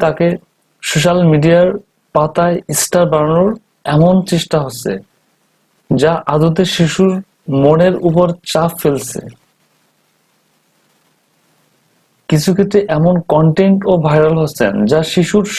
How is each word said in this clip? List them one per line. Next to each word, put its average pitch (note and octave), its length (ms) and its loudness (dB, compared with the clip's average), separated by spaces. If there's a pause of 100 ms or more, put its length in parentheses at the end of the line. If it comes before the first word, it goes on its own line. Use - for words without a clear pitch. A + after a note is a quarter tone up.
তাকে D#3+ 240 0 (540)
সোশ্যাল F3 380 0 (120)
মিডিয়ার E3 360 4 (480)
পাতায় E3+ 420 0 (220)
স্টার - 340 0
বানানোর D#3+ 380 0 (340)
এমন D#3 280 4 (180)
চেষ্টা E3 280 -2
হচ্ছে, A#2+ 320 -6 (960)
যা D3+ 240 2 (200)
আদতে D#3+ 320 0
শিশুর F3+ 460 0 (380)
মনের D#3 460 2 (140)
উপর F3 180 2 (240)
চাপ E3 200 0 (100)
ফেলছে। C#3 380 -4 (3000)
কিছু D#3 240 0
ক্ষেত্রে G3+ 260 0 (180)
এমন E3+ 180 2 (180)
কনটেন্ট E3 460 2 (120)
ও - 20 2 (120)
ভাইরাল D#3 380 2
হচ্ছেন, A#2+ 300 -2 (120)
যা C#3 180 2
শিশুর F#3 420 0 (140)